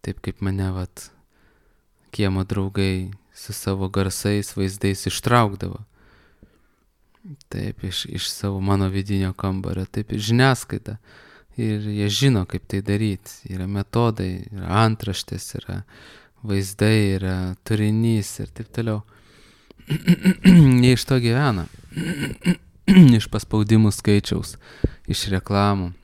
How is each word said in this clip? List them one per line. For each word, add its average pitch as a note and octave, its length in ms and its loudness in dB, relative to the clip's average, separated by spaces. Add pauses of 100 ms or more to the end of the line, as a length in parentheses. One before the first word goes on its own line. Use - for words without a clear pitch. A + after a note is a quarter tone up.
Taip G2 160 -8
kaip - 240 -8
mane, F#2+ 320 -2
vat, - 320 -10 (1040)
kiemo F#2+ 320 -2
draugai F#2+ 640 -4 (280)
su - 160 -16
savo F#2+ 360 -4
garsais, G2 680 -4
vaizdais G2 500 -4
ištraukdavo. G#2+ 800 0 (1600)
Taip, - 360 -8
iš, F#2 200 -8
iš - 260 -8
savo G2 300 -6
mano G2 280 0
vidinio G2 440 -2
kambario, F#2+ 520 -6
taip - 280 -8
ir A2 100 -6
žiniasklaida. A#2 760 0 (600)
Ir G#2+ 320 -4
jie G#2 200 -2
žino, G#2 380 0
kaip - 220 -10
tai G2 160 -4
daryt. G2+ 480 -4 (160)
Yra F#2 180 -8
metodai, G2+ 840 -2
yra F#2+ 320 0
antraštės, G2 680 -6 (100)
yra F#2+ 220 -12 (600)
vaizdai, G2+ 720 0
yra F#2 200 -4 (280)
turinys A2 760 0
ir G#2 120 -10
taip - 200 -16
toliau. A2 300 -4 (840)
<clears throat> E3 960 6
Jie B2+ 120 6
iš A#2 120 -2
to C3 140 2
gyvena. A#2 460 0 (280)
<clears throat> D#3+ 1200 4
Iš - 80 -2
paspaudimų G#2+ 640 2
skaičiaus, - 640 0 (580)
iš - 220 -4
reklamų. G2+ 560 0 (140)